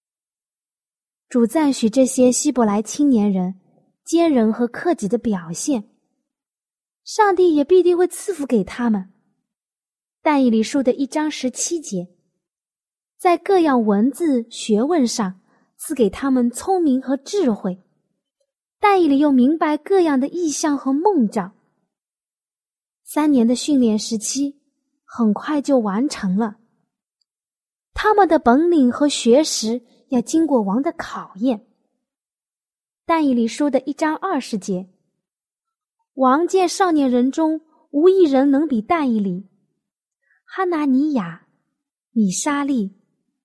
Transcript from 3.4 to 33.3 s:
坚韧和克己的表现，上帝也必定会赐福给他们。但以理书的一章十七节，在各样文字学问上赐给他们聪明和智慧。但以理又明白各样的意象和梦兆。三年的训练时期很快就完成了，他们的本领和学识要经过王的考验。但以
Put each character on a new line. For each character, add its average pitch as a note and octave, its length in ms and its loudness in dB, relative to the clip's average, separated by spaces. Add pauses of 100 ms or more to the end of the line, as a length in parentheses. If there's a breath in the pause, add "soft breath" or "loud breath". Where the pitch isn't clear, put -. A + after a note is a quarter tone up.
坚 E4 280 2
韧 A3 200 2
和 A#3+ 160 -2
克 E4 260 -2
己 G#3 140 -6
的 A3+ 80 -2
表 F#3+ 340 -4
现， G#3+ 380 -6 (1160)
上 G4+ 320 0
帝 F4+ 200 2
也 C#4+ 100 2
必 F#4 180 4
定 F4 140 2
会 F4+ 100 2
赐 - 280 -6
福 D4 120 -6
给 A3 160 0
他 A#3+ 280 -4
们。 F#3+ 220 -4 (1080)
但 C#4+ 220 2
以 A#3+ 60 4
理 A3 120 2
书 C4+ 200 -2
的 A#3+ 100 2
一 C4+ 140 -4
章 D4+ 240 -4
十 B3+ 200 -6
七 E4 300 -6
节， F3+ 280 -8 (1080)
在 F4 180 0
各 F#4 240 0
样 C4 240 2
文 G#3+ 280 2
字 C4+ 380 -2
学 G#3+ 320 -2
问 D4 240 0
上 F#3+ 340 -4 (360 soft breath)
赐 - 180 -10
给 A#3+ 140 2
他 C4+ 220 -4
们 B3 200 2
聪 F#4 320 -2
明 C4 200 2
和 C4+ 140 -4
智 D#4 340 -2
慧。 F#3+ 300 -6 (960)
但 G4+ 240 2
以 D#4+ 60 2
理 C#4 100 2
又 D4 140 4
明 C4+ 260 4
白 D4+ 200 0
各 F#4+ 220 0
样 D4 200 2
的 C#4+ 80 -2
意 E4+ 220 -4
象 C#4+ 260 -2
和 C4+ 160 -4
梦 D4+ 360 2
兆。 F#3+ 240 -6 (1500)
三 D4+ 280 -2
年 B3 160 4
的 B3 80 2
训 C4+ 260 0
练 A3 180 2
时 A3+ 200 -6
期 C#4 420 -6 (440)
很 A3 280 -2
快 C#4+ 280 -4
就 C4+ 180 2
完 G#3+ 300 -2
成 F#3+ 280 -4
了， G#3+ 220 -4 (1300)
他 G#4+ 220 0
们 G4+ 140 4
的 D#4 100 2
本 C#4+ 320 4
领 C4 220 4
和 D4 160 0
学 C4 340 2
识 A#3 400 -4 (260 soft breath)
要 B3 120 0
经 D#4+ 260 0
过 C#4 140 2
王 G3+ 220 -2
的 E4 100 -4
考 - 440 -14
验。 A3 300 -4 (1400)
但 D#4+ 200 0
以 C4+ 60 2